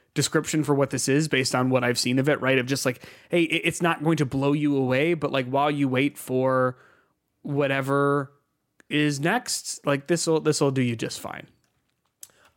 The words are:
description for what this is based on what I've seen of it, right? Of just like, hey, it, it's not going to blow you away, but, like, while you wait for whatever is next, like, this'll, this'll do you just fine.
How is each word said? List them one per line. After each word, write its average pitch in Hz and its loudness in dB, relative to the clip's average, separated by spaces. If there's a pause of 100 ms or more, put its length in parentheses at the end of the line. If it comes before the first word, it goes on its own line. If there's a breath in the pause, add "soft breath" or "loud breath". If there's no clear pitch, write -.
(140)
description 151 0
for 147 2
what 135 0
this 131 -4
is 147 2
based 131 0
on 127 2
what 127 2
I've 120 0
seen 127 0
of 135 2
it, 139 2
right? 135 2
Of 123 -2
just 131 -4
like, 127 -2 (260 loud breath)
hey, 175 2
it, 160 0
it's 165 -2
not 165 0
going 160 2
to 147 0
blow 139 0
you 147 0
away, 135 0
but, 143 -4
like, 131 -2
while 139 0
you 143 0
wait 131 0
for 127 0 (640 soft breath)
whatever 139 0 (580)
is 147 0
next, - -4
like, 139 0
this'll, 165 0
this'll 147 2
do 131 0
you 120 0
just - -8
fine. - -12 (1080 soft breath)